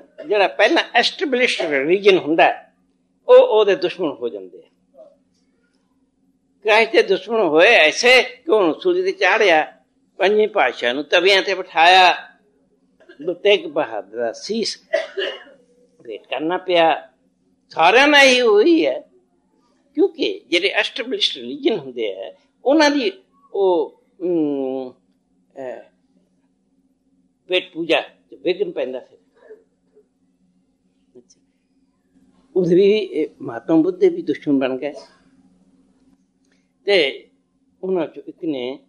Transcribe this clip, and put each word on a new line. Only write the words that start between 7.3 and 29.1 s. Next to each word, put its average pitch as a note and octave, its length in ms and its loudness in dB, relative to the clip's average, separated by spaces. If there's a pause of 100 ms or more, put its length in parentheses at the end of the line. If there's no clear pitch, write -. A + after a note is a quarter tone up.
ਹੋਏ E3 260 4
ਐਸੇ A#3 540 4
ਕਿ - 300 -6
ਉਹਨੂੰ F#3 300 0
ਸੂਲੀ F3+ 220 0
ਤੇ F#3 80 -4
ਚਾੜਿਆ, F#3 600 0 (440)
ਪੰਜਵੇਂ G#3+ 300 2
ਪਾਤਸ਼ਾਹ B2+ 460 -2
ਨੂੰ D3 100 -6
ਤਵੀਆਂ F#3+ 380 2
ਤੇ F#3+ 140 -4
ਬਿਠਾਇਆ, F3+ 600 4 (1080)
ਗੁਰੂ E3+ 120 -6
ਤੇਗ F3+ 340 0
ਬਹਾਦਰ A2+ 500 -8
ਦਾ A#2 140 -4
ਸੀਸ - 480 -8 (1200)
ਭੇਟ G#2+ 240 -16
ਕਰਨਾ D#3 300 -6
ਪਿਆ। E3+ 520 0 (600)
ਸਾਰਿਆਂ G#3 380 4
ਨਾਲ C#4 200 6
ਹੀ B3 140 4
ਹੋਈ A3+ 440 4
ਹੈ, C3 140 -4 (960)
ਕਿਉਂਕਿ D4 540 -2
ਜਿਹੜੇ F3+ 180 0
ਐਸਟੈਬਲਿਸ਼ਡ B3+ 720 -6
ਰਿਲੀਜਨ A3+ 420 -6
ਹੁੰਦੇ A#2+ 340 -8
ਆ, F#2+ 200 -14 (320)
ਉਹਨਾਂ D4 240 2
ਦੀ C4+ 220 -2 (420)
ਉਹ, F3+ 500 -2 (180)
ਅਮ, C#3 720 -6 (640)
ਅਹ, B2 240 -14 (1700)
ਪੇਟ F3+ 260 -4
ਪੂਜਾ D#3+ 280 -2
ਚ - 400 -20
ਵਿਘਨ F3+ 300 -4
ਪੈਂਦਾ B2+ 280 -8
ਫਿਰ। - 180 -20 (2000)